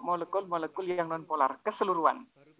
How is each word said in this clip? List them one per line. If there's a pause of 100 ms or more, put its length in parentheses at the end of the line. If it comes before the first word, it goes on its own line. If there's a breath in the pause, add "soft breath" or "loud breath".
molekul-molekul
yang
non-polar
keseluruhan. (320)